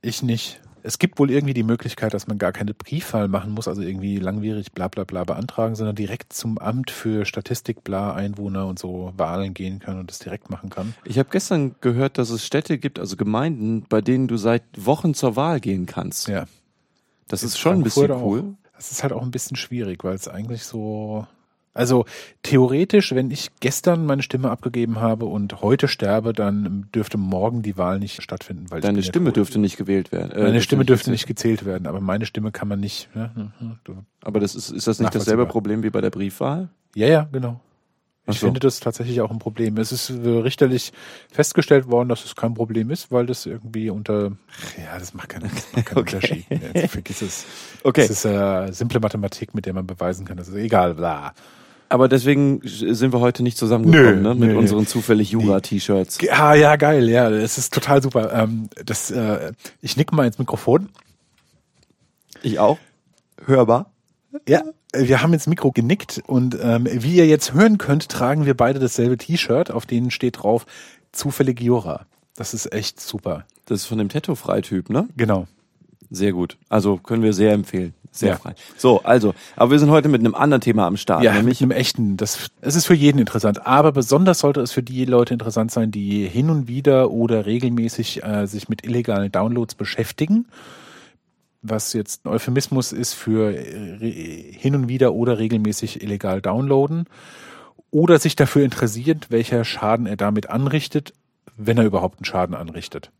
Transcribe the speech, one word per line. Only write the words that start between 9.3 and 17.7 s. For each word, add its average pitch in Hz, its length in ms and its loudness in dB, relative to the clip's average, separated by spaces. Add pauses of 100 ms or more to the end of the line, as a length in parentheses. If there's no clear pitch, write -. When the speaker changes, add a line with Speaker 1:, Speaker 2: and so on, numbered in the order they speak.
Speaker 1:
gehen 95 240 -8
kann 95 200 -10
und 90 120 -12
das - 80 -18
direkt - 320 -14
machen 98 180 -12
kann. 98 260 -10 (100)
Speaker 2:
Ich 98 140 -4
hab 135 120 0
gestern 151 500 -2
gehört, 127 380 0
dass 120 100 0
es 113 160 -6
Städte 156 320 -4
gibt, - 220 -8
also 95 180 -10
Gemeinden, 110 720 -2
bei 107 140 2
denen 127 260 0
du 117 80 -2
seit 117 280 0 (120)
Wochen 147 380 0
zur 117 220 -2
Wahl 151 240 -2
gehen 95 260 -4
kannst. - 420 -8
Speaker 1:
Ja. 98 160 -4 (840)
Speaker 2:
Das - 140 -6
Speaker 1:
In 117 60 -6
Speaker 2:
ist - 100 -6
schon 190 200 2